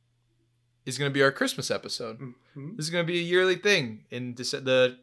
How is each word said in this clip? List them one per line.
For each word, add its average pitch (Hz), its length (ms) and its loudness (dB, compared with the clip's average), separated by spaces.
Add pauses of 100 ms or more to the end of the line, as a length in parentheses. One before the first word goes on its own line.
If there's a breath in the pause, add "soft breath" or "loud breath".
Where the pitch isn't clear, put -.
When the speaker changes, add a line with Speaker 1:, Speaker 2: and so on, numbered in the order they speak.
(880)
Speaker 1:
is 127 120 -8
gonna 143 120 0
be 139 120 2
our 135 100 6
Christmas - 380 -2
episode. 110 480 -6
Speaker 2:
Mm-hmm. 139 580 -16
Speaker 1:
This 156 100 -8
is 165 40 -6
gonna 170 140 0
be 175 140 -2
a 175 40 0
yearly 180 340 4
thing 156 540 0
in 123 240 -8
Dece-, 127 300 -6
the, 127 380 4